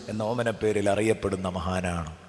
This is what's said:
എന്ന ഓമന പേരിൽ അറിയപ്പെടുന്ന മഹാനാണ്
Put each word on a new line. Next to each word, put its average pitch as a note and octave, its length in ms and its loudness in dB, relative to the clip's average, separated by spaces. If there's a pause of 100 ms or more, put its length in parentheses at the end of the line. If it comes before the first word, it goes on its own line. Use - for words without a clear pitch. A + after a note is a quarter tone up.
എന്ന G#2+ 140 -4
ഓമന A#2 280 0
പേരിൽ G2+ 400 2
അറിയപ്പെടുന്ന G2 580 2
മഹാനാണ് F2 680 -2 (120)